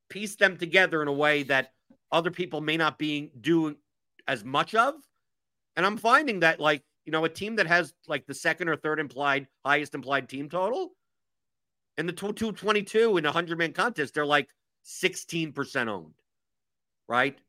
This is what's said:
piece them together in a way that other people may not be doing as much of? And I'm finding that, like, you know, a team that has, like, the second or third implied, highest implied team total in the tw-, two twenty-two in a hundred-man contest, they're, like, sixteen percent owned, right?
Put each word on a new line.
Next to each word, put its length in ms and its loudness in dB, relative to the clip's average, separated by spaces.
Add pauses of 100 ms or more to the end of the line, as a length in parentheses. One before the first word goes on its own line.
piece 280 -10
them 200 2
together 460 2
in 60 -2
a 40 0
way 300 2
that 300 0 (400)
other 180 2
people 300 -6
may 160 -2
not 220 2
be 420 -4
doing 340 2 (540)
as 160 -2
much 320 0
of? 180 4 (800)
And 100 0
I'm 120 2
finding 440 2
that, 200 2
like, 240 2 (200)
you 60 -12
know, 140 0
a 40 2
team 280 -8
that 100 2
has, 260 2 (140)
like, 200 -6
the 80 -10
second 340 -2
or 80 0
third 240 -2
implied, 480 -2 (160)
highest 320 0
implied 320 -4
team 200 -10
total 440 -4 (1040)
in 80 -2
the 60 -4
tw-, 240 -6
two 160 -4
twenty-two 640 2
in 100 2
a 60 2
hundred-man 400 -2
contest, 420 -2
they're, 100 0
like, 240 2 (340)
sixteen 720 -4
percent 380 -4
owned, 240 -10 (960)
right? 280 0 (120)